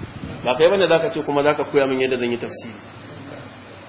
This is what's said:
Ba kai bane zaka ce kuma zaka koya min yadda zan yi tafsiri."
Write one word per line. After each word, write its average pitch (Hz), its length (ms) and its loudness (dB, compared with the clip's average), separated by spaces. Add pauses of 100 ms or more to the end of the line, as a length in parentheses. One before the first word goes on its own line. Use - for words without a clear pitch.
(440)
Ba 123 120 2
kai 165 140 8
bane 196 180 4
zaka 160 220 4
ce 156 120 -2
kuma 143 200 2
zaka 147 220 2
koya 139 240 4
min 131 100 0
yadda 131 180 2
zan 120 140 0
yi 120 80 0
tafsiri." 117 360 -8 (1160)